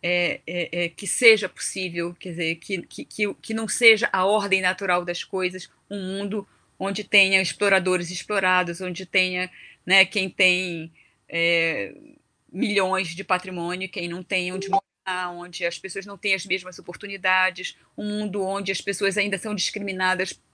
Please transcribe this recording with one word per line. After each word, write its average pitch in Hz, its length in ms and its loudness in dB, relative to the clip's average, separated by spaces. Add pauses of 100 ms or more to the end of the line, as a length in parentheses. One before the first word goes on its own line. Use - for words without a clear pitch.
é, 175 420 0
é, 175 400 -4
é, 170 40 -2
que - 180 -10
seja 220 420 6
possível, 175 680 -6
quer 180 120 -10
dizer, 165 260 -2
que, 180 260 -6
que, - 220 -12
que, 208 300 -4
que - 200 -8
não 220 140 -4
seja 220 440 4
a 185 120 2
ordem 196 360 2
natural 185 440 0
das 175 180 -6
coisas, 185 480 -4 (180)
um 202 120 -8
mundo 196 460 -4 (320)
onde 196 260 -4
tenha 196 360 6
exploradores 185 720 2
explorados, 185 680 0
onde 180 260 -6
tenha, 185 420 0 (380)
né, 190 180 8
quem 190 240 -2
tem, 180 640 0 (380)
é, 165 680 0 (580)
milhões 190 640 2
de 175 80 -10
patrimônio, 180 640 -2
quem 175 200 -6
não 175 120 -6
tem 180 320 -2
onde 196 160 -4
morar, 185 600 -2
onde 175 340 -10
as 175 140 -2
pessoas 190 260 -8
não 202 140 -12
têm 196 160 0
as 185 100 -6
mesmas 185 360 -4
oportunidades, 185 960 -2 (200)
um - 80 -6
mundo 208 380 -2
onde 196 300 -2
as 190 80 -4
pessoas 196 360 0
ainda 202 220 0
são 208 160 -4
discriminadas 185 840 -2 (140)